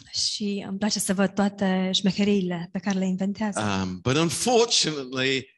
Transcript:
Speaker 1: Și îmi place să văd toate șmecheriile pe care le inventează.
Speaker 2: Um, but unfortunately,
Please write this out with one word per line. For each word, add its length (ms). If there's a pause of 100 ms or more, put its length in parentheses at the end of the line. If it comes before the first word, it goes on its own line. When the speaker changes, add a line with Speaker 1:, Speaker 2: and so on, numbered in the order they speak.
(140)
Speaker 1:
Și 540
îmi 100
place 220
să 140
văd 200
toate 600
șmecheriile 800
pe 80
care 200
le 60
inventează. 560
Speaker 2:
Um, 380
but 180
unfortunately, 1300 (100)